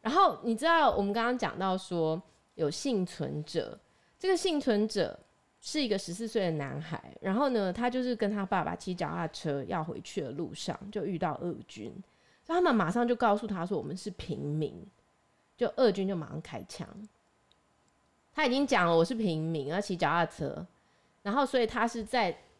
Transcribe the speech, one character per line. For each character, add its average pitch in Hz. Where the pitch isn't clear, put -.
然 254
后 359
你 226
知 254
道 330
我 202
们 202
刚 226
刚 247
讲 208
到 185
说 165
有 147
幸 214
存 151
者， -
这 359
个 370
幸 320
存 214
者 -
是 302
一 240
个 196
十 175
四 220
岁 208
的 170
男 143
孩， -
然 190
后 277
呢， 202
他 233
就 254
是 247
跟 208
他 202
爸 185
爸 165
骑 180
脚 165
踏 165
车 143
要 170
回 160
去 -
的 131
路 143
上， -
就 185
遇 175
到 156
俄 175
军， -
所 330
以 -
他 359
们 339
马 190
上 240
就 240
告 208
诉 214
他 180
说 190
：“我 -
们 151
是 -
平 -
民。” 147
就 233
俄 247
军 190
就 196
马 160
上 151
开 -
枪， -
他 302
已 240
经 269
讲 185
了 165
：“我 165
是 262
平 185
民， 160
要 175
骑 196
脚 170
踏 170
车。” 160
然 202
后 277
所 262
以 233
他 233
是 233
在 214